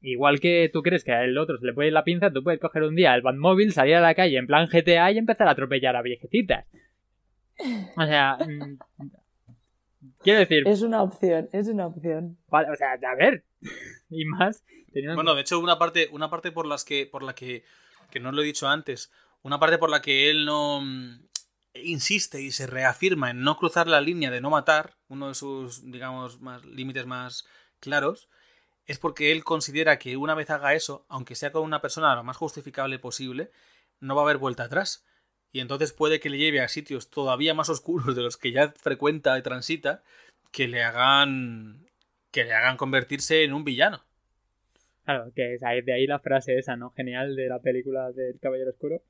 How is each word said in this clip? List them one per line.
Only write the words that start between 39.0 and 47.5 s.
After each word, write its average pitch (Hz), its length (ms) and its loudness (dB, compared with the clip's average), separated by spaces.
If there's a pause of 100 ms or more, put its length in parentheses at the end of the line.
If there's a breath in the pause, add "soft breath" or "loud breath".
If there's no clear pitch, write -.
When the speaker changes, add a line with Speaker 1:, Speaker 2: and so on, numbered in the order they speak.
Speaker 3:
y 127 40 -8
transita, 139 600 -6 (480 soft breath)
que 131 160 -2
le 120 160 -4
hagan, 123 1040 0 (460)
que 131 120 -2
le 117 100 -4
hagan 123 220 2
convertirse 135 680 0
en 143 80 -2
un 147 120 -6
villano. 147 380 0 (1000)
Speaker 1:
Claro, 123 280 -4
que 123 220 -6
es 120 80 -12
ahí, 120 200 -2
de 127 120 -4
ahí 131 140 0
la 143 100 -2
frase 135 400 -2
esa, 131 180 -6
¿no? 120 140 -14
Genial 131 460 -6
de 131 120 -4
la 127 120 -6